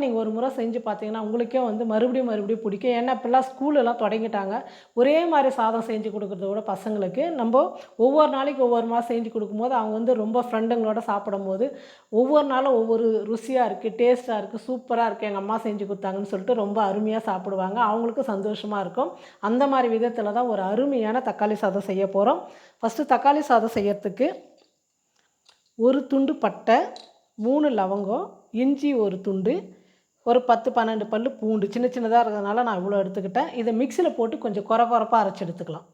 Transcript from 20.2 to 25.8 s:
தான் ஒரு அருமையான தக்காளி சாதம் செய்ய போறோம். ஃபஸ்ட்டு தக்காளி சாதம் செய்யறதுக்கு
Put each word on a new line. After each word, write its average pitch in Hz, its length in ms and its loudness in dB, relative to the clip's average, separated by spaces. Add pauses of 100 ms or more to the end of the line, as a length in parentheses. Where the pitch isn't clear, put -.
தான் 240 180 0
ஒரு 190 160 -2
அருமையான 247 600 0
தக்காளி 214 340 0
சாதம் 196 260 0
செய்ய 190 140 0 (120)
போறோம். 240 240 4 (400)
ஃபஸ்ட்டு 226 340 -2
தக்காளி 285 360 4
சாதம் 226 280 4
செய்யறதுக்கு 202 480 0 (1600)